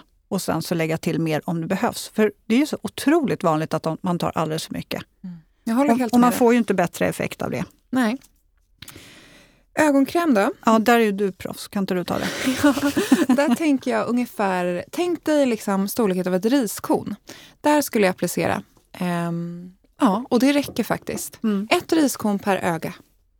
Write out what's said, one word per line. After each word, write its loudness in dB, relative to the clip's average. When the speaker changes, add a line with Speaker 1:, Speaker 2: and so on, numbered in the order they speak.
Speaker 1:
och -4
sen -2
så -4
lägga -2
till -2
mer 0
om -4
det -6
behövs. -4
För 2
det 0
är 6
ju 4
så -6
otroligt 0
vanligt 0
att -2
de, -4
man -2
tar -2
alldeles -4
för -10
mycket. -8
Speaker 2:
Mm. -14
Jag -2
håller 2
Speaker 1:
Och, 0
Speaker 2:
helt -2
Speaker 1:
och 6
man 6
Speaker 2:
med 2
dig. -2
Speaker 1:
får 6
ju 4
inte 0
bättre 0
effekt -6
av -4
det. -4
Speaker 2:
Nej. 0
Ögonkräm 4
då? 4
Speaker 1:
Ja, 6
där 4
är 4
ju 2
du -2
proffs. -12
Kan -2
inte -2
du -2
ta -4
det? -4
Speaker 2:
<laughs> -2
Ja, 6
där 2
tänker 0
jag 0
ungefär, -2
tänk -4
dig 4
liksom -2
storleken 0
av 0
ett 0
riskorn. 0
Där 4
skulle 2
jag 2
applicera. -2
Ehm, -6
ja, 2
och 2
det 4
räcker -2
faktiskt. -8
Speaker 1:
Mm. -2
Speaker 2:
Ett 0
riskorn 0
per 0
öga. -4